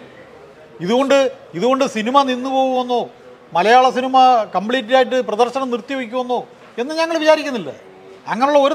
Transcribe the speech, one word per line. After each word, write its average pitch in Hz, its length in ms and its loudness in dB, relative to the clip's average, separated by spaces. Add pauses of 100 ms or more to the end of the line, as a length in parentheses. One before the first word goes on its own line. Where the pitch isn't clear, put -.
(840)
ഇതുകൊണ്ട്, 262 480 0 (260)
ഇതുകൊണ്ട് 262 260 0 (120)
സിനിമ 220 200 -2 (140)
നിന്നു 247 260 -6
പോകുമെന്നോ 254 440 -2 (560)
മലയാള 233 300 6 (100)
സിനിമ 262 200 0 (400)
കംപ്ലീറ്റ് 226 420 -2
ആയിട്ട് 247 180 0 (120)
പ്രദർശനം 240 420 -2
നിർത്തിവെക്കുമെന്നോ 247 720 -6 (400)
എന്ന് 285 200 -8
ഞങ്ങൾ 330 220 -2
വിചാരിക്കുന്നില്ല. 285 480 0 (640)
അങ്ങനെയുള്ള 277 340 2
ഒരു 294 80 -2